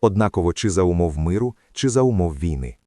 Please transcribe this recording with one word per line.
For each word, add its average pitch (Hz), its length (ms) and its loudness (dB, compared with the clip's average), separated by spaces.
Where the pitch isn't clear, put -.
Однаково 98 520 2
чи 104 180 -2
за 92 120 2
умов 87 360 0
миру, 98 360 -2
чи - 160 -2
за 127 140 2
умов 90 360 0
війни. 69 380 -4